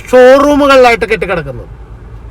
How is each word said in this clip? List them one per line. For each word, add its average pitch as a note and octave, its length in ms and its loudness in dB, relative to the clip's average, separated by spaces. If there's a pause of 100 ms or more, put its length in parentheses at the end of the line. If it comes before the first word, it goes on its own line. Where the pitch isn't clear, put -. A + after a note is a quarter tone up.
(120)
ഷോറൂമുകളിലായിട്ട് C4 920 2
കെട്ടിക്കിടക്കുന്നത്. E3+ 600 -8 (640)